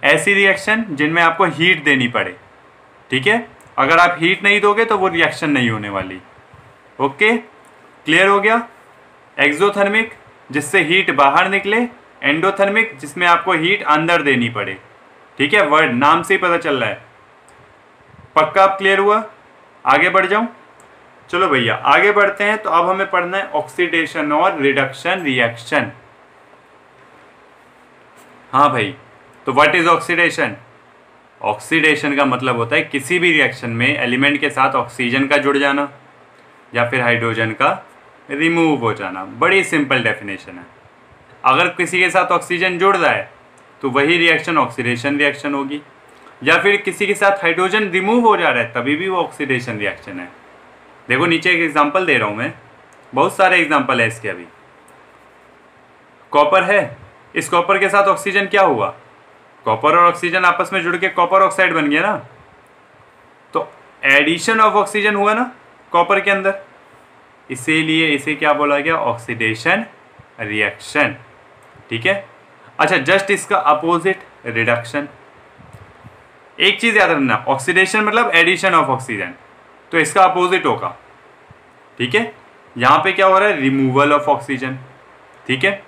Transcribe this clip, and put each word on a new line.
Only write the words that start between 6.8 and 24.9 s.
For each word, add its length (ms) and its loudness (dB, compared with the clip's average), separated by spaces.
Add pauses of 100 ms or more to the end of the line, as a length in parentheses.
ओके, 380 0
क्लियर 920 -2
हो 140 4
गया? 260 0 (720)
Exothermic, 760 0 (380)
जिससे 300 0
heat 300 0
बाहर 380 4
निकले, 280 -2 (460)
Endothermic, 760 0
जिसमें 300 -4
आपको 260 2
heat 300 0
अंदर 380 2
देनी 280 0
पड़े, 280 -8 (600)
ठीक 160 0
है, 140 4
Word 260 2
नाम 300 2
से 100 -2
ही 40 0
पता 200 0
चल 220 -2
रहा 100 -2
है। 120 -10 (1300)
पक्का 280 4
आप 140 2
clear 220 2
हुआ? 240 2 (640)
आगे 240 2
बढ़ 160 2
जाऊं? 220 0 (840)
चलो 180 0
भैया, 280 0
आगे 360 4
बढ़ते 320 2
हैं। 140 0
तो 120 -6
अब 200 2
हमें 200 -2
पढ़ना 280 -2
है 100 -4
oxidation 840 -4
और 300 0
reduction 640 -2